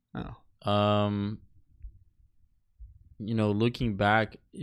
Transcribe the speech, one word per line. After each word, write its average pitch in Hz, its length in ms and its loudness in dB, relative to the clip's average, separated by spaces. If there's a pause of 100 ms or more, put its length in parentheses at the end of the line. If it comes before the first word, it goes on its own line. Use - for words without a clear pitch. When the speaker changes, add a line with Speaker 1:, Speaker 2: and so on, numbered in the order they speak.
(140)
Speaker 1:
Oh. - 560 -10
Speaker 2:
Um, 104 680 2 (1800)
you 113 140 -6
know, 107 180 2
looking 113 440 0
back, 104 420 2 (260)